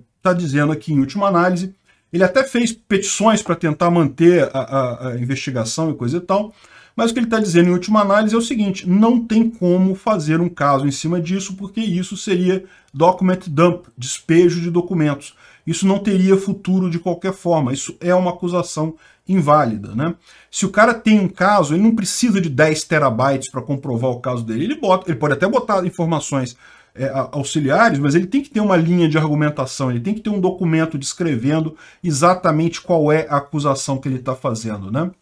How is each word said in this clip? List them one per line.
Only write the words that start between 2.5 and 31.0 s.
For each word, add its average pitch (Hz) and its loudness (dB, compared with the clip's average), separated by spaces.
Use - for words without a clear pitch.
petições 202 0
pra 170 -2
tentar 165 0
manter 165 4
a, 135 -2
a, 127 -4
a 123 -6
investigação 131 -4
e 147 -4
coisa 120 -2
e 180 -2
tal, 202 -2
mas 226 0
o 233 -2
que 247 -2
ele 233 0
tá 226 0
dizendo, 175 4
em 180 2
última 208 2
análise, 208 2
é - 2
o 226 2
seguinte: 202 -4
não 226 4
tem 226 2
como 185 2
fazer 165 0
um 175 0
caso 143 0
em 143 2
cima 170 -4
disso, 190 -6
porque 196 -10
isso 185 -4
seria 185 0
document 180 2
dump, 160 2
despejo 170 2
de 170 -4
documentos. 165 -2
Isso 165 0
não 196 2
teria 190 4
futuro 190 -2
de 165 -4
qualquer 165 -4
forma, 156 0
isso - -8
é 175 0
uma 180 2
acusação 170 -4
inválida, 139 2
né? 156 -2
Se - -2
o 185 -2
cara 220 4
tem 220 4
um 190 2
caso, 180 2
ele 180 2
não 226 4
precisa 196 0
de 165 -2
dez 151 2
terabytes 135 0
pra 131 -8
comprovar 131 -4
o 117 -6
caso 123 -6
dele. 113 -4
Ele 277 -4
bota, 185 0
ele 156 -4
pode 147 0
até 185 0
botar 208 0
informações, 147 -4
é, 131 -6
a-, 135 -4
auxiliares, 147 0
mas 143 2
ele 180 2
tem 277 -2
que - -16
ter 214 -4
uma 202 2
linha 170 2
de 151 0
argumentação, 147 -2
ele 120 -2
tem 190 -4
que 214 -6
ter 214 -6
um 208 -2
documento 165 0
descrevendo 151 -2